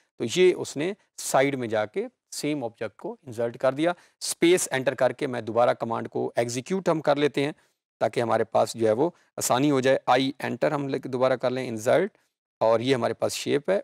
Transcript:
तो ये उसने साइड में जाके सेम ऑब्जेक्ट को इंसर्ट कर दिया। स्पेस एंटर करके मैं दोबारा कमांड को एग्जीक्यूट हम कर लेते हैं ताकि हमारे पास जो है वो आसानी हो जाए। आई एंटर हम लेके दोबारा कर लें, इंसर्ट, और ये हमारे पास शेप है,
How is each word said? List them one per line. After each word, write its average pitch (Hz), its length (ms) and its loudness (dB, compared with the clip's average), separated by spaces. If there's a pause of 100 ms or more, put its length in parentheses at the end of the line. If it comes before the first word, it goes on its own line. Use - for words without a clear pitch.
(200)
तो 120 60 -2
ये 180 280 6
उसने 156 420 -6 (220)
साइड 139 380 0
में 123 140 -4
जाके 107 360 -2 (260)
सेम 147 320 -4
ऑब्जेक्ट 110 360 -10
को 233 180 -12 (100)
इंसर्ट 120 300 -4
कर 131 160 2
दिया। 160 200 0 (280)
स्पेस - 520 2
एंटर 131 220 -2
करके 127 320 0
मैं 120 180 -6
दोबारा 117 280 2
कमांड 117 340 -6
को 123 300 -4
एग्जीक्यूट 127 520 -2
हम 156 120 0
कर 143 160 2
लेते 143 280 0
हैं 151 80 -4 (480)
ताकि 117 180 0
हमारे 113 240 2
पास 117 340 0
जो 113 100 2
है 107 60 4
वो 151 220 0 (220)
आसानी 135 320 2
हो 135 120 2
जाए। 135 180 4 (100)
आई 135 320 2
एंटर 123 320 -2
हम 143 140 -4
लेके 135 220 -6
दोबारा 127 260 0
कर 123 160 -4
लें, 127 160 -6
इंसर्ट, 123 440 0 (500)
और 113 200 4
ये 131 120 0
हमारे 117 200 0
पास 113 200 -2
शेप 139 360 -2
है, 196 140 0